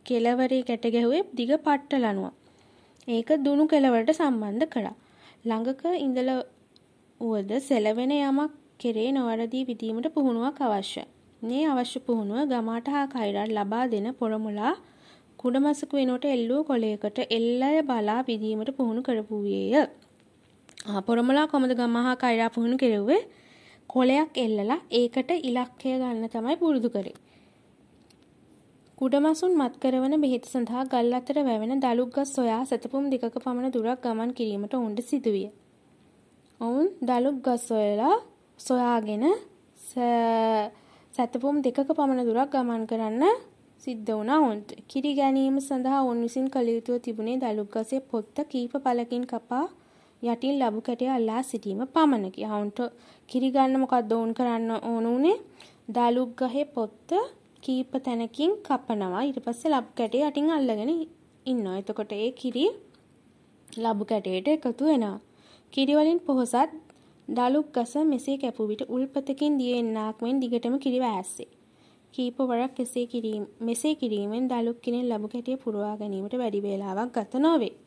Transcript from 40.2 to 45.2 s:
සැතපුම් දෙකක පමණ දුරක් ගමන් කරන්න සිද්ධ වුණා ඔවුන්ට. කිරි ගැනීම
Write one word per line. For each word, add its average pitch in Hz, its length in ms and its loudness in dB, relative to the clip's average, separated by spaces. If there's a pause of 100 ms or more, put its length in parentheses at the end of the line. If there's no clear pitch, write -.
සැතපුම් 262 480 0
දෙකක 262 180 0 (100)
පමණ 269 360 2
දුරක් 240 260 2
ගමන් 240 340 0
කරන්න 226 380 -2 (540)
සිද්ධ 226 320 -8
වුණා 220 300 2
ඔවුන්ට. 214 300 2 (140)
කිරි 277 300 -2
ගැනීම 269 460 4